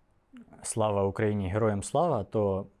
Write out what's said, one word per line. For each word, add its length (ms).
«Слава 420
Україні, 440
героям 340
слава», 420
то, 420